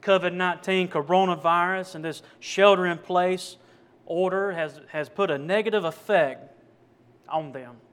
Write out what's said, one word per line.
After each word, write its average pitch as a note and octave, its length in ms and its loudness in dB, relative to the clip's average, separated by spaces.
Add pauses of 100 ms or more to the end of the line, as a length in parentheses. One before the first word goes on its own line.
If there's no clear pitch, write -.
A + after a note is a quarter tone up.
covid F3+ 320 2
nineteen F3+ 540 -2
coronavirus F3+ 1040 0
and D#3 100 -12
this D#3+ 200 -8 (160)
shelter-in-place F3+ 1160 2 (500)
order F#3 440 -2
has, D#3 360 -6
has D3+ 220 -6
put G3 200 -2
a C#3+ 80 0
negative G3 480 -2
effect D#3+ 720 0 (720)
on D3+ 220 -4
them. B2 240 -14 (180)